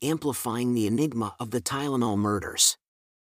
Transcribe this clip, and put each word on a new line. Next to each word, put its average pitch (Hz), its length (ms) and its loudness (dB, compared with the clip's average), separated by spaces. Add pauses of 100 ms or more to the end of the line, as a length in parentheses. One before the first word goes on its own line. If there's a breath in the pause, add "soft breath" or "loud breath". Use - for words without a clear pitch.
amplifying 123 720 0
the 110 120 2
enigma 117 520 0
of 113 120 -8
the 120 100 0
Tylenol 135 560 0
murders. 104 600 0 (600)